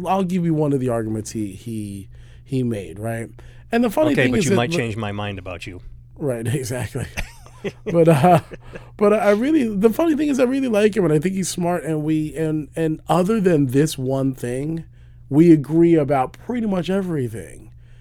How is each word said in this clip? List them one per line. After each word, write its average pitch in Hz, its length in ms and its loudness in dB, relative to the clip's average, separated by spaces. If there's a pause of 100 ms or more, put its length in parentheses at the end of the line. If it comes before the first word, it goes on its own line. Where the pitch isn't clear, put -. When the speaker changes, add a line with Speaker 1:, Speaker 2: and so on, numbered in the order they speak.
Speaker 1:
I'll 190 180 0
give 175 200 -2
you 165 100 2
one 151 180 0
of 143 80 0
the 127 100 -2
arguments 110 420 -4
he, 107 200 -6
he, 101 560 -10 (360)
he 131 180 -4
made, 98 380 -6
right? 113 280 -6 (440)
And 240 100 2
the 240 80 2
funny 311 220 2
Speaker 2:
Okay, 143 120 2
Speaker 1:
thing 127 60 4
Speaker 2:
but 226 80 2
Speaker 1:
is 196 60 2
Speaker 2:
you 143 60 0
Speaker 1:
that 196 60 4
Speaker 2:
might 120 140 0
Speaker 1:
the 170 60 -2
Speaker 2:
change 117 200 -2
my 107 160 -4
mind 101 280 -6
about 90 260 -12
you. 90 140 -14 (360)
Speaker 1:
Right, 120 300 -4
<laughs> 117 80 -2
exactly. 123 560 -6
Speaker 2:
<laughs> - 60 -12 (680)
Speaker 1:
But, 170 240 4
uh, 165 320 6 (560)
but 208 160 4
I 202 180 2
really, 247 380 2
the 208 220 2
funny 311 260 0
thing 302 100 0
is 277 140 0
I - 20 6
really 262 240 0
like 214 300 2
him, 196 80 2
and 156 100 2
I 156 60 4
think 190 160 -2
he's 190 120 -4
smart, 175 360 -2
and 156 180 -2
we, 156 320 -2
and, 156 400 -2
and 160 340 -2
other 185 320 2
than 165 260 2
this 139 300 0
one 135 380 -2
thing, 143 500 -6 (440)
we 165 240 6
agree 160 420 4
about 147 380 2
pretty 240 340 -6
much 185 240 -2
everything. 135 840 -6 (280)